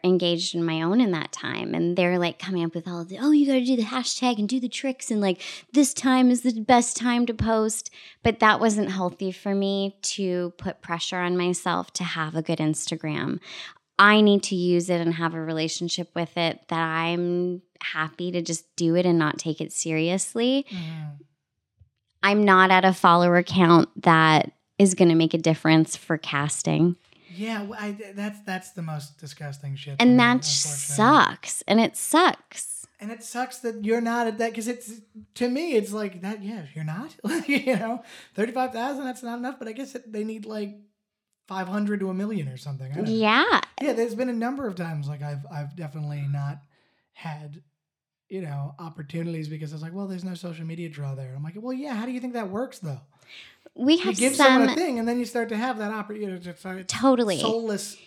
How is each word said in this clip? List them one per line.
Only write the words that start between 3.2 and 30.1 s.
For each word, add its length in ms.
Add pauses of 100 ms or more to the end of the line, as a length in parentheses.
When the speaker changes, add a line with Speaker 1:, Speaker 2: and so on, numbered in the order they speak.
Speaker 1:
you 140
gotta 180
do 120
the 60
hashtag 560
and 100
do 120
the 80
tricks, 420
and, 100
like, 200 (320)
this 200
time 380
is 120
the 180
best 360
time 300
to 80
post." 560 (320)
But 180
that 200
wasn't 320
healthy 400
for 220
me 480
to 540
put 260
pressure 360
on 180
myself 580
to 100
have 320
a 60
good 160
Instagram. 840 (580)
I 220
need 240
to 100
use 340
it 120
and 140
have 200
a 60
relationship 720
with 220
it 320
that 120
I'm 840 (200)
happy 480
to 120
just 220 (120)
do 180
it 100
and 140
not 200
take 220
it 120
seriously. 960
Speaker 2:
Mm-hmm. 520 (1000)
Speaker 1:
I'm 220
not 260
at 140
a 80
follower 500
count 460 (140)
that 500 (260)
is 160
gonna 220
make 180
a 40
difference 580
for 220
casting. 760 (340)
Speaker 2:
Yeah, 320
well, 180
I, 160 (180)
that's, 260
that's 320
the 100
most 360
disgusting 580
shit 220
to 40
Speaker 1:
And 100